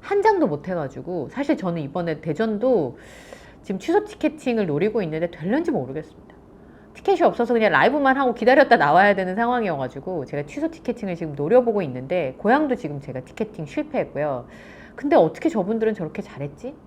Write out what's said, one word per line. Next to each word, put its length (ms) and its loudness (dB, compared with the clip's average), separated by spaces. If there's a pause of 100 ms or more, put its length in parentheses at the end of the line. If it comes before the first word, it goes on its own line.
한 200 -2
장도 260 4
못 200 -4
해가지고 600 -6
사실 280 -2
저는 240 -4
이번에 400 -6
대전도 760 0 (640)
지금 180 -8
취소 260 0
티켓팅을 600 -2
노리고 360 0
있는데 280 -4
될런지 400 -2
모르겠습니다. 640 -8 (580)
티켓이 300 2
없어서 300 2
그냥 180 4
라이브만 460 4
하고 160 0
기다렸다 440 6
나와야 380 6
되는 200 -4
상황이어가지고 920 -4
제가 180 -6
취소 280 -6
티켓팅을 440 -6
지금 180 -8
노려보고 500 2
있는데 540 -4
고향도 380 2
지금 260 -8
제가 200 -10
티켓팅 440 -10
실패했고요. 840 -6 (480)
근데 200 0
어떻게 340 4
저분들은 440 0
저렇게 280 -8
잘했지? 520 -12 (140)